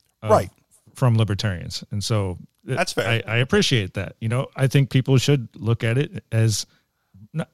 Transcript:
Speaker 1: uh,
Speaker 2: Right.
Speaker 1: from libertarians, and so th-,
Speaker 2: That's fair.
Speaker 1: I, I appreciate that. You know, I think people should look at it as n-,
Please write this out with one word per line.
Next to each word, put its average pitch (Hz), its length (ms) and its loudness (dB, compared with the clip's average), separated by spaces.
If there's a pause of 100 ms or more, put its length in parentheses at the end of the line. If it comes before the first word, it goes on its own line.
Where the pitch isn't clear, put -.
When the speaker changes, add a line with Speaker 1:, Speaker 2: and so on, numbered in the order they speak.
(220)
Speaker 1:
uh, 110 60 -4
Speaker 2:
Right. 123 220 4 (440)
Speaker 1:
from 120 240 2
libertarians, 95 720 -2
and 101 140 -6
so 98 340 -2 (260)
th-, 127 140 -4
Speaker 2:
That's 185 140 -4
fair. - 160 -2 (180)
Speaker 1:
I, 107 80 -4
I - 40 0
appreciate 123 560 0
that. 95 260 -8
You 113 80 -4
know, 120 260 -2
I 135 140 2
think 139 220 4
people 135 280 4
should 135 380 2
look 110 260 -2
at 117 160 -2
it 175 320 -6
as 113 360 0 (680)
n-, 156 180 -6